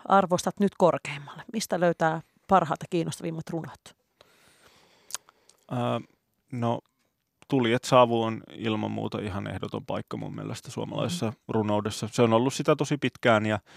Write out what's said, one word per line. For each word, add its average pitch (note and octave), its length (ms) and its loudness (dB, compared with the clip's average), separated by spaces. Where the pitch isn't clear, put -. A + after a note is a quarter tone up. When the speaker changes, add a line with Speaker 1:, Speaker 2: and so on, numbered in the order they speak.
Speaker 1:
arvostat F#3 540 2
nyt G3+ 180 2
korkeammalle? C#3+ 640 0
Mistä G3+ 260 -2
löytää E3 420 2
parhaat E3 340 2
ja - 80 -14
kiinnostavimmat E3 600 -6
runot? D#3+ 300 -8
Speaker 2:
Ää, A#2+ 300 -4
no, A#2 280 -2
Tuli A#2+ 260 2
et B2 100 0
Savu A#2 400 6
on A2 180 -4
ilman G#2+ 360 -2
muuta G#2+ 300 -6
ihan G2+ 260 -6
ehdoton G2+ 380 -8
paikka G#2+ 320 -8
mun G2+ 180 -10
mielestä G#2+ 360 -12
suomalaisessa A2+ 580 -6
Speaker 1:
Mm. G#2+ 60 -8
Speaker 2:
runoudessa. G#2+ 640 -2
Se - 100 0
on A2+ 120 4
ollut B2 200 4
sitä D#3 220 2
tosi D3+ 220 -2
pitkään, A#2 480 2
ja G#2+ 140 -2